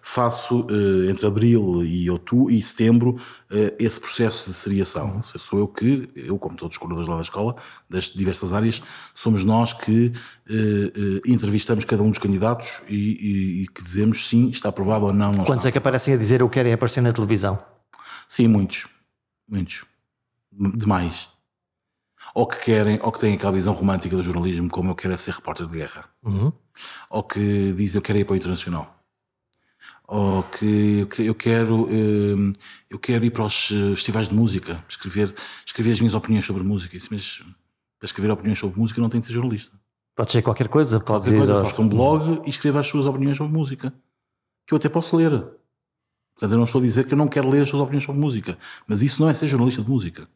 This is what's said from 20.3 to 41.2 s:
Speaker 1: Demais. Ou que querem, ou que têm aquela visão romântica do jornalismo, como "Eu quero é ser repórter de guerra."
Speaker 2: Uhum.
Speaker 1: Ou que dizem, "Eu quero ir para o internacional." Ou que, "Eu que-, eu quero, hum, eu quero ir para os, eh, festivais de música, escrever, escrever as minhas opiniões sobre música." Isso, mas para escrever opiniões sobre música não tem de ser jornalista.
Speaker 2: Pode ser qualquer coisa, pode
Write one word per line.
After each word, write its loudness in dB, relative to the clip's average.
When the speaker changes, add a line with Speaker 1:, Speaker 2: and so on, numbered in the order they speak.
Speaker 1:
Demais. 0
Ou 0
que -10
querem, 2
ou -2
que -12
têm 2
aquela -2
visão 0
romântica -2
do -2
jornalismo, -2
como -4
"Eu -4
quero -4
é -6
ser -8
repórter -10
de -12
guerra." -12
Speaker 2:
Uhum. 0
Speaker 1:
Ou -4
que 0
dizem, 0
"Eu 0
quero 0
ir 2
para -2
o 2
internacional." -6
Ou 0
que, 2
"Eu -2
que-, -4
eu 0
quero, 2
hum, 2
eu -14
quero 0
ir 4
para -4
os, -2
eh, 2
festivais -2
de 0
música, 0
escrever, -4
escrever -2
as 2
minhas 4
opiniões 0
sobre -4
música." -4
Isso, -14
mas -10
para -16
escrever 0
opiniões 0
sobre -4
música 0
não 2
tem 0
de -10
ser -10
jornalista. -4
Speaker 2:
Pode -2
ser 4
qualquer 0
coisa, 2
pode 0